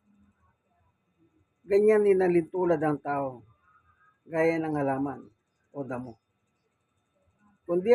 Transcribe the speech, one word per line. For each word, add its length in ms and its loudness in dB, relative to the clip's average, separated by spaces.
Ganyan 400 4
din 160 4
ang 80 2
lintulad 480 0
ang 240 -2
tao, 400 -6
gaya 320 0
ng 160 -4
halaman 480 -4
o 80 -10
damo. 400 -12
Kundi 300 -2